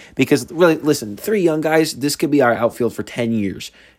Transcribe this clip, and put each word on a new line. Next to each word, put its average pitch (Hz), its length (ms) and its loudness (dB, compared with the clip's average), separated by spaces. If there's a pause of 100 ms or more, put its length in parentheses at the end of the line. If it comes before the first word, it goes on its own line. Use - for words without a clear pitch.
(140)
because 131 380 2
really, 160 240 4
listen, 123 400 -2
three 208 260 -2
young 160 180 2
guys, 156 340 0
this 139 200 -2
could 160 160 -2
be 139 120 4
our 120 120 4
outfield 113 400 -2
for 107 80 -8
ten 117 300 -4
years. 101 400 -4 (260)